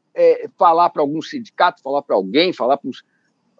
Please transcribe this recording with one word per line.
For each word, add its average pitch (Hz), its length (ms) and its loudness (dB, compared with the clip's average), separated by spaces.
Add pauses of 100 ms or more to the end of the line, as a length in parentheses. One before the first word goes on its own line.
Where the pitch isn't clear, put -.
(120)
é, 165 360 2 (100)
falar 170 320 4
pra 165 120 -6
algum 151 200 -4
sindicato, - 580 -6
falar 139 220 -4
pra 131 140 -2
alguém, 117 360 0
falar 131 240 -2
pros... - 280 -12 (560)